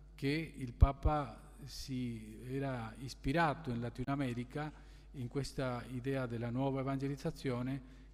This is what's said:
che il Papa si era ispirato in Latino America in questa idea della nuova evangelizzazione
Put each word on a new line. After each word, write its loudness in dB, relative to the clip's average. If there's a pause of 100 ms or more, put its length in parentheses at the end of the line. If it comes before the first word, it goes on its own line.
(160)
che 2
il -4
Papa 6 (240)
si -4
era -2
ispirato 2
in 0
Latino -2
America -2 (420)
in -4
questa -2
idea 0
della -2
nuova 2
evangelizzazione 0 (320)